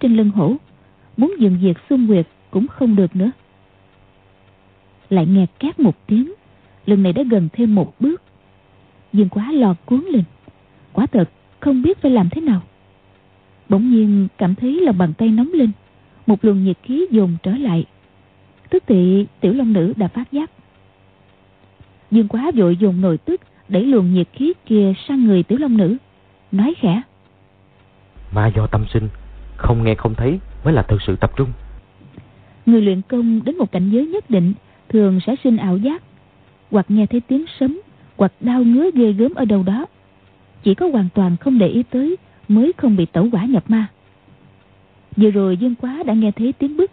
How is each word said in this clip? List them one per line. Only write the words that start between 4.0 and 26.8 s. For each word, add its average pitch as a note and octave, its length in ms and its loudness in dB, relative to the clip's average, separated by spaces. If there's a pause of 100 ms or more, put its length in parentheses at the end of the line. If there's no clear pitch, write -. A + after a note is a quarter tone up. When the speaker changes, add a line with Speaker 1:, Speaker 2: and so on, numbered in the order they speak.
Speaker 1:
Lại F3+ 160 2
nghe F#3+ 200 4 (120)
két E4 220 -6
một - 260 0
tiếng, B3+ 260 0 (540)
lần G3 160 4
này F3+ 100 2
đã A#3+ 100 -2
gần G#3 300 0
thêm A3+ 220 0
một F3+ 260 0
bước. D4+ 220 -2 (920)
Dương G3+ 160 2
Quá A3 240 -6
lo A3+ 220 2 (100)
cuống C4+ 260 -2
lên, A3 140 0 (680)
quả A3+ 140 0
thật F#3+ 240 0 (300)
không C4 220 0
biết F4 200 0
phải C#4 80 2
làm G3+ 200 2
thế D#4 100 -8
nào. A#3 220 -2 (1080)
Bỗng A3 220 2
nhiên G#3 380 2 (100)
cảm F#3+ 160 -2
thấy C4+ 260 -4
lòng A#3+ 180 0
bàn E3+ 200 0
tay A3+ 100 0
nóng A#3 240 0
lên, C4 180 2 (560)
một G#3 180 0
luồng G3 200 2
nhiệt F#3 180 0
khí D4+ 280 -4
dồn F#3+ 320 2
trở F#3+ 140 -2
lại. G3 280 -2 (840)
Tức F#4 160 0
thì F#3+ 400 2 (140)
Tiểu G3 120 0
Long B3 200 0
Nữ F#3+ 240 0
đã F#3+ 120 -2
phát - 240 -8
giác. D4 180 -6 (1600)
Dương G#3+ 180 2
Quá B3+ 260 -4
vội F3 220 2
dùng F#3 240 0
nội F3 180 0
tức F4 220 -6 (280)
đẩy G3 160 -2
luồng G3 300 2
nhiệt F3+ 180 0
khí D#4 200 -4 (140)
kia G3+ 280 2 (140)
sang C4+ 160 0
người F#3+ 180 4
Tiểu A3 160 -2
Long C4 180 0
Nữ, G3 200 2 (560)
nói A3+ 280 0